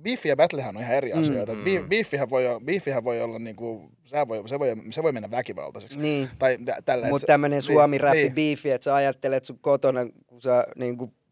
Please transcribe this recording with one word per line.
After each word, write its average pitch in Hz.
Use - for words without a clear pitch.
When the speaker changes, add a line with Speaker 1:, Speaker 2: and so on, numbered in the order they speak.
Speaker 1:
biifi 226
ja 139
battlehan 135
on 110
ihan 123
eri 131
Speaker 2:
Mm. 160
Speaker 1:
asioita. 135
Et 107
bi-, 185
Speaker 3:
Mm. 147
Speaker 1:
biifihän 151
voi 127
o-, 120
biifihän 135
voi 117
olla, 113
niinku, 113
sehän 143
voi, 110
se 139
voi, 131
se 156
voi 156
mennä 107
väkivaltaiseksi. 107
Speaker 2:
Niin. 147
Speaker 1:
Tai 131
tä-, -
tällä, 123
et 113
Speaker 2:
Mut 139
Speaker 1:
se -
Speaker 2:
tämmönen 143
Speaker 1:
niin, 139
Speaker 2:
suomi-räppi 147
Speaker 1:
niin. 139
Speaker 2:
biifi, 151
et 127
sä 139
ajattelet 135
sun 123
kotona, 135
kun 120
sä, 123
niinku, 123